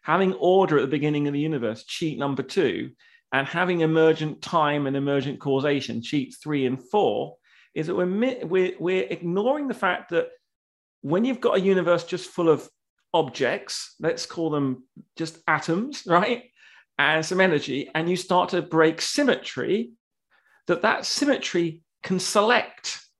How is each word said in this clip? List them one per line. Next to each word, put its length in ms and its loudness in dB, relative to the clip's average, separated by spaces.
having 320 2
order 420 4
at 60 6
the 60 0
beginning 400 0
of 40 -4
the 80 -2
universe, 440 -4
cheat 340 -6
number 240 -4
two, 480 -2
and 140 2
having 340 0
emergent 600 2
time 460 0
and 80 -2
emergent 420 -2
causation, 640 -2
cheat 400 -4
three 240 -2
and 240 -2
four, 460 0
is 120 -4
that 80 -4
we're 120 0
mi-, 360 -2
we're, 380 0
we're 280 0
ignoring 600 -2
the 40 -6
fact 380 -2
that 180 0
when 220 0
you've 160 -2
got 160 2
a 40 4
universe 440 2
just 240 -8
full 220 0
of 180 2
objects, 880 -2
let's 260 -2
call 240 -4
them 340 -2
just 220 -8
atoms, 560 -2
<laughs> 40 -12
right? 360 2
And 260 2
some 160 -2
energy, 540 2
and 160 0
you 60 2
start 340 2
to 120 0
break 380 2
symmetry, 920 -2
that 160 0
that 240 0
symmetry 760 -2
can 160 -2
select. 840 0